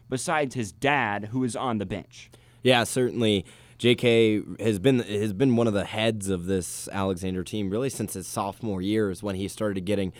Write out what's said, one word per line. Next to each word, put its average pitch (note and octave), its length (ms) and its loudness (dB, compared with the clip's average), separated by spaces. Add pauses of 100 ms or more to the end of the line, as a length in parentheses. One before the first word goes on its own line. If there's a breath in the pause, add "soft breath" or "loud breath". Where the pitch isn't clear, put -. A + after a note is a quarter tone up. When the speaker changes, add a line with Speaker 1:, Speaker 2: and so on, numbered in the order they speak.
Speaker 1:
besides C#3+ 460 -2
his G#2+ 180 -6
dad, A2+ 580 0
who B2+ 140 0
is A2 100 -4
on A#2+ 220 -2
the G2+ 80 -2
bench. - 460 -12 (320 soft breath)
Speaker 2:
Yeah, B2 200 4
certainly. A2 600 2 (320 loud breath)
J A#2+ 160 4
K A2+ 480 4 (200)
has G#2+ 180 2
been, B2+ 200 4
has G#2 340 -2
been A#2+ 240 4
one A#2 100 4
of G#2+ 60 2
the G2 100 0
heads G#2+ 460 -2
of F2 160 -2
this F#2 480 -4
Alexander F#2 500 -2
team G2+ 260 -4
really B2 200 -2
since A2+ 240 -6
his F#2 120 -8
sophomore G2 560 -6
year G#2 300 0
is F2 100 -8
when G2+ 140 -4
he F#2+ 140 -4
started G2 340 -4
getting G2 360 -2